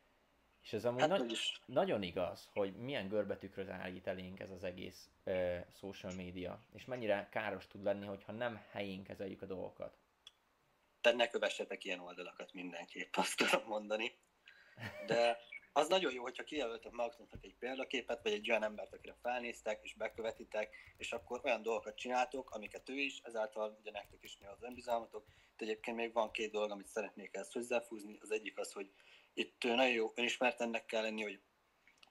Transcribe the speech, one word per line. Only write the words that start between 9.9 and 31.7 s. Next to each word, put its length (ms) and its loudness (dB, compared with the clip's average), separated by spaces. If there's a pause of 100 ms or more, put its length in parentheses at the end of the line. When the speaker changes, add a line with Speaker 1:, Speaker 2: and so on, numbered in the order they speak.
Speaker 2:
Tehát 180 8
ne 100 6
kövessetek 560 -2
ilyen 160 -2
oldalakat 520 -10
mindenképp, 640 -8
azt 200 2
tudom 300 4
mondani. 460 0 (920)
De 320 6 (340)
az 160 6
nagyon 240 6
jó, 100 -4
hogyha 220 -6
kijelöltök 480 -4
magatoknak 520 -4
egy 140 -16
példaképet, 640 -2
vagy 100 2
egy 180 0
olyan 120 6
embert, 320 -2
akire 280 -14
felnéztek, 600 -2
és 120 -10
bekövetitek, 800 -2 (220)
és 160 -6
akkor 320 -4
olyan 180 4
dolgokat 340 0
csináltok, 540 0
amiket 380 -10
ő 100 -6
is, 240 -2
ezáltal 580 -2
ugye 100 -14
nektek 320 -12
is 140 -16
nő 120 -20
az 140 -14
önbizalmatok. 640 -4 (260)
Itt 80 -10
egyébként 360 -2
még 160 0
van 180 4
két 200 -2
dolog, 200 2
amit 160 -8
szeretnék 500 -4
ezt 160 -6
hozzáfúzni. 680 -2
Az 100 -8
egyik 280 -2
az, 140 -4
hogy 180 -8 (480)
itt, 260 -2
ö, 100 6
nagyon 180 6
jó 220 2
önismert 460 4
ennek 260 0
kell 160 2
lenni, 200 0
hogy 180 -4 (720)